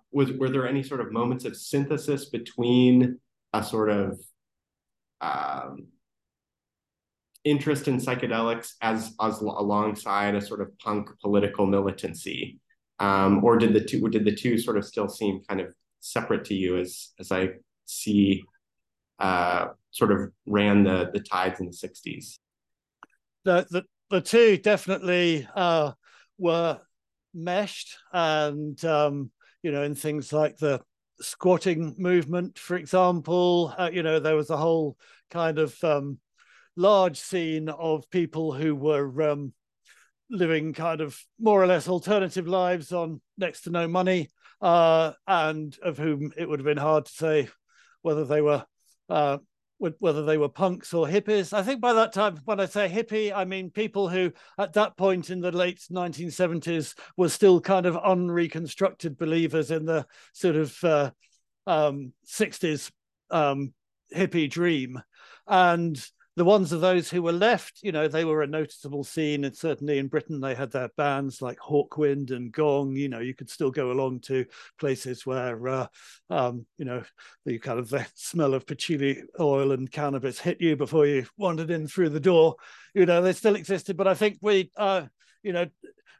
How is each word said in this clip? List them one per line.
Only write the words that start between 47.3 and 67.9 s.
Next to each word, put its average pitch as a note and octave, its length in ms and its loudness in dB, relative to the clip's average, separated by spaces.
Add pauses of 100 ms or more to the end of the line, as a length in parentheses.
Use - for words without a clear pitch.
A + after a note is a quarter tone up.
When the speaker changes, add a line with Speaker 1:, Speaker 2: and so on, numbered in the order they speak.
Speaker 2:
whether D#3 220 -2
they D3 160 0
were, D3 240 2 (460)
uh, D3 260 2 (420)
wh-, E3 220 -6
whether D#3 240 0
they D#3 140 2
were D3 100 2
punks F3 460 -4
or E3 120 2
hippies. G3+ 460 0
I G3+ 120 0
think B3 160 -4
by A#3+ 140 4
that A3 180 4
time, G3 320 -2
when G#3 160 -2
I G3 60 0
say G3+ 220 -2
hippie, G#3+ 460 -4
I G3 100 -2
mean F#3 260 -8
people G3+ 380 -2
who F3+ 240 0 (240)
at F#3+ 180 -4
that G#3 220 2
point F#3 320 0
in F#3 120 -8
the F3+ 100 -2
late F3+ 400 -2
nineteen F3 400 -6
seventies E3 640 -2 (220)
were F3+ 120 4
still F3+ 320 6
kind F#3 240 2
of F3 120 2
unreconstructed E3+ 1200 -2
believers D#3+ 540 0
in D#3 120 -4
the D#3 220 -2 (260)
sort E3+ 240 0
of, D#3 280 -2
uh, D3 260 2 (560)
um, C#3+ 460 0 (120)
sixties, - 680 -4 (380)
um, C#3 440 0 (400)
hippie E3+ 340 0
dream. C3+ 540 -2 (460)
And E3+ 540 4 (340)
the F3 80 4
ones F#3 280 6
of E3 80 -2
those F3+ 300 2
who F3 120 -2
were E3+ 100 0
left, G3+ 500 0
you G3+ 100 -4